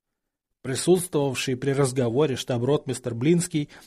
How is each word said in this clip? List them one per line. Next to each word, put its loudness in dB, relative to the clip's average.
Присутствовавший 0
при -2
разговоре 0
штаб-ротмистр -2
Блинский 0